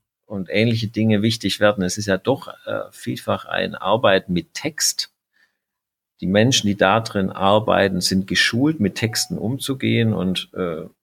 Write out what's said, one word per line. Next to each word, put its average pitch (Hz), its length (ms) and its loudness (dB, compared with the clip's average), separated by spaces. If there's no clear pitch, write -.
und 98 260 -10
ähnliche 113 360 2
Dinge 107 340 2
wichtig 110 400 -2
werden. 104 220 2
Es 90 140 -2
ist 104 100 -4
ja 95 100 2
doch, - 320 -4
äh, 107 160 -4
vielfach 110 540 -6
ein 92 280 -4
Arbeiten 98 600 0
mit - 200 -4
Text. - 580 -6
Die 90 80 -4
Menschen, 104 400 4
die 101 80 2
da 98 240 4
drin 98 320 -2
arbeiten, 98 720 2
sind 95 260 0
geschult, 135 540 0
mit 95 140 0
Texten - 420 -2
umzugehen 117 760 -2
und, 90 400 -2
äh, 85 300 -6